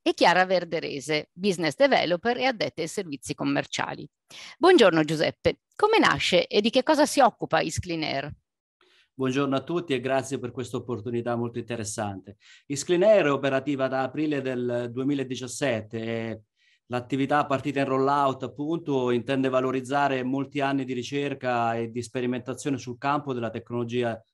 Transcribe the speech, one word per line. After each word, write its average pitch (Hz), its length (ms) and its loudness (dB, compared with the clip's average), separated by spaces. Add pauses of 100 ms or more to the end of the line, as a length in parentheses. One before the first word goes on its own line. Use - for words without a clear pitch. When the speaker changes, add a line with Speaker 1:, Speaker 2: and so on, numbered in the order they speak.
Speaker 1:
e 330 140 0
Chiara 185 320 6
Verderese, 156 840 -2
Business 175 440 -2
Developer 233 600 2
e 247 100 -2
addetta 165 360 -2
ai 165 60 -4
servizi 151 480 -8
commerciali. 143 760 -4 (480)
Buongiorno 202 460 8
Giuseppe, 151 560 0 (160)
come 427 240 4
nasce 175 480 4
e - 140 2
di 220 100 2
che 254 100 2
cosa 302 240 4
si - 140 -2
occupa 165 420 2
Is 160 160 -4
Clean 170 240 -6
Air? 143 300 -4 (840)
Speaker 2:
Buongiorno 131 420 0
a 135 60 0
tutti 170 320 -2
e 123 60 0
grazie 131 400 -2
per 120 120 -8
questa 123 260 -8
opportunità 120 580 -4
molto 120 240 -6
interessante. 107 760 -8 (300)
Is 139 160 -6
Clean 180 200 2
Air 202 220 8
è 143 60 4
operativa 139 560 0
da 131 160 -2
aprile 151 380 -2
del 123 480 -2
duemiladiciassette 127 1080 -4
e 113 420 -6 (460)
l'attività 135 580 0
partita 135 360 -2
in 135 40 2
rollout, 135 560 2
appunto, 143 720 -2
intende 131 380 0
valorizzare 131 760 0
molti 135 360 -4
anni 135 260 0
di 127 80 -6
ricerca 123 840 -2
e 117 160 -4
di 120 100 -8
sperimentazione 123 800 -4
sul 123 180 -12
campo 143 360 -2
della 117 180 -4
tecnologia 117 680 -4 (140)